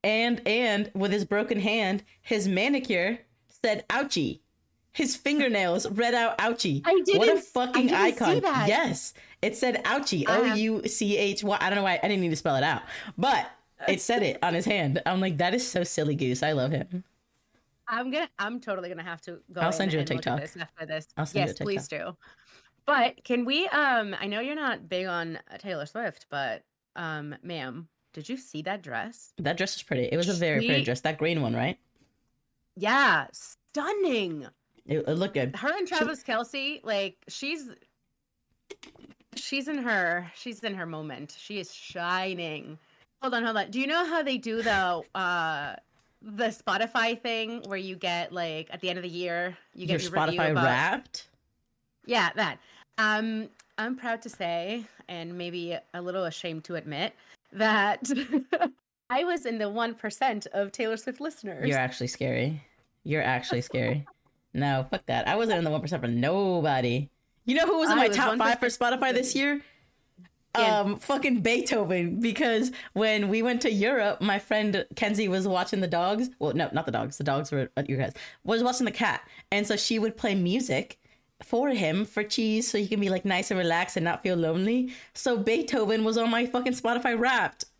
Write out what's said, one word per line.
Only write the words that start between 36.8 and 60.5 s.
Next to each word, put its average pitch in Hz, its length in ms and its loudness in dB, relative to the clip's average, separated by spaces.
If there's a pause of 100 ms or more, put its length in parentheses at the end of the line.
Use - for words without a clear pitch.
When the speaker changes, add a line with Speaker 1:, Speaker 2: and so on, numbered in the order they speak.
Speaker 2:
like, 202 320 -2 (100)
she's, 285 440 -8 (1700)
she's 277 320 -6
in 302 100 -2
her, 180 560 0
she's 226 280 -12
in 208 120 -4
her 180 120 -6
moment. 156 520 -10
She 208 200 -10
is 180 140 -10
shining. 175 1080 -6 (440)
Hold 254 120 -2
on, 233 100 0
hold 226 120 0
on. 196 140 -2
Do 240 100 -2
you 269 60 0
know 330 200 2
how 320 160 0
they 269 160 -2
do 226 240 -4
the, 190 400 2 (120)
uh, 160 600 -2 (460)
the 214 260 -4
Spotify 226 720 -2
thing 226 460 -4
where 196 120 -6
you 190 180 -8
get, 175 360 -4
like, 160 380 -6
at 170 100 -12
the 180 80 -4
end 180 100 -4
of 175 40 -8
the 180 60 -8
year, 175 480 -4 (180)
you 180 120 -10
get 165 160 0
Speaker 1:
Your 175 100 -6
Speaker 2:
your 160 140 2
review 175 140 0
Speaker 1:
Spotify 156 120 4
Speaker 2:
about 165 120 4
Speaker 1:
Wrapped? 160 640 0 (800)
Speaker 2:
Yeah, 214 300 2
that. 180 220 -2 (400)
Um, 220 500 0 (300)
I'm 240 180 -4
proud 233 260 -4
to 240 60 -10
say, 185 560 -4 (240)
and 175 280 -10
maybe 175 400 -6 (180)
a 175 80 -8
little 180 220 -4
ashamed 160 400 -6
to 175 120 -8
admit, 151 380 -6 (380)
that 214 560 2 (500)
<laughs> - 520 -4
I 269 140 2
was 339 220 0
in 226 120 -4
the 208 100 0
one 226 260 -2
percent 220 580 -2